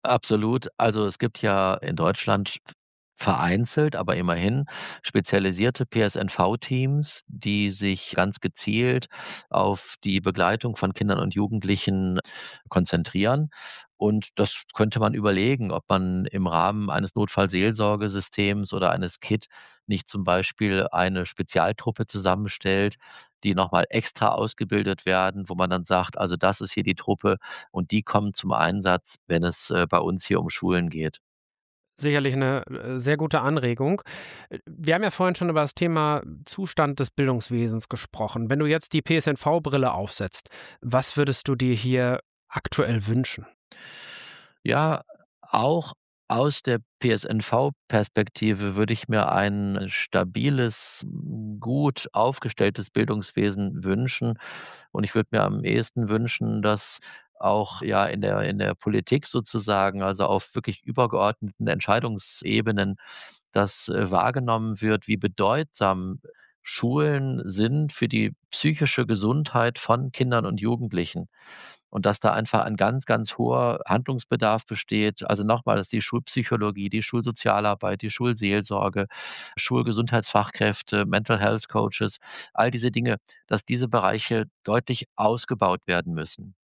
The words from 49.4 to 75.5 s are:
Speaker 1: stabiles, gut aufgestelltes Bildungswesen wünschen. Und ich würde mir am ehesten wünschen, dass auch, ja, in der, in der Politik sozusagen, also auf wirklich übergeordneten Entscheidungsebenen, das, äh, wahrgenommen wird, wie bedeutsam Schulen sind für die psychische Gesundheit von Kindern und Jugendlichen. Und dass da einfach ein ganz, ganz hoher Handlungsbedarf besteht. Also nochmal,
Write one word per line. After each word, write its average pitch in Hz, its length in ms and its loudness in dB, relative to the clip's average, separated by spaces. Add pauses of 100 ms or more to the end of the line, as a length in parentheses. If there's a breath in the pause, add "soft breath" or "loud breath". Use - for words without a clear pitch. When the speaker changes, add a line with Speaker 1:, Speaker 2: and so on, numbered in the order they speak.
Speaker 1:
stabiles, 117 1160 -2 (540)
gut 135 540 -2
aufgestelltes 104 760 0
Bildungswesen 104 960 -2
wünschen. 117 560 0 (520 loud breath)
Und 110 120 -2
ich 101 120 -4
würde 110 160 2
mir 107 120 4
am 101 200 0
ehesten 113 460 0
wünschen, 110 520 0
dass 107 380 -2 (400 loud breath)
auch, 101 420 0
ja, 98 240 2
in 101 160 -4
der, 101 200 0
in 101 160 -2
der 98 160 0
Politik 110 540 0
sozusagen, 101 760 0
also 95 240 0
auf - 300 -2
wirklich - 280 -6
übergeordneten 107 840 -2
Entscheidungsebenen, 104 1300 0 (560 loud breath)
das, - 380 -2
äh, 104 200 0
wahrgenommen 110 720 0
wird, 110 260 0
wie 110 100 0
bedeutsam 98 1040 0 (400 soft breath)
Schulen 135 840 0
sind 120 460 0
für - 140 -2
die 107 260 0 (160)
psychische 151 560 0
Gesundheit 117 720 2
von 123 340 0
Kindern 123 340 2
und 95 160 -2
Jugendlichen. 95 640 -2 (640 loud breath)
Und 101 160 -2
dass 104 140 4
da 107 140 4
einfach 113 320 0
ein 107 100 -2
ganz, 117 300 2
ganz 113 320 0
hoher 120 500 2
Handlungsbedarf 117 800 0
besteht. 107 640 -2
Also 104 140 2
nochmal, 113 340 2